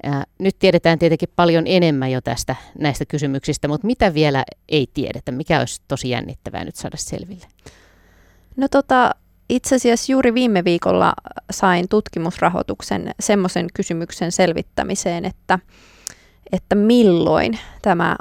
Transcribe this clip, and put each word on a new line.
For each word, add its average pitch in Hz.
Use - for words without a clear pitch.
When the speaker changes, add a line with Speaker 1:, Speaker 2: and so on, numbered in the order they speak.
Speaker 1:
Ää, 139
nyt 190
tiedetään 165
tietenkin 165
paljon 170
enemmän 151
jo 127
tästä, 123
näistä 147
kysymyksistä, 139
mut 147
mitä 208
vielä 147
ei 143
tiedetä? -
Mikä 151
olisi -
tosi 131
jännittävää -
nyt -
saada -
selville? 180
Speaker 2:
No 269
tota, 262
itse 254
asiassa 240
juuri 247
viime 226
viikolla 180
sain 180
tutkimusrahoituksen -
semmoisen 180
kysymyksen 170
selvittämiseen, 170
että, 185
että 190
milloin 208
tämä 170